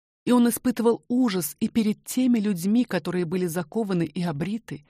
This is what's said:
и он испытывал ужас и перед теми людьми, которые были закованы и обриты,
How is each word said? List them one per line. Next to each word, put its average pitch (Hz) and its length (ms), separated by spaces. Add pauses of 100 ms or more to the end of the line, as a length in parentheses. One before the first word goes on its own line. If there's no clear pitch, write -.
(260)
и 226 60
он 240 180
испытывал 233 580
ужас 226 520
и 226 80
перед 214 360
теми 247 360
людьми, 208 460
которые 180 400
были 180 220
закованы 180 560
и 170 200
обриты, 175 680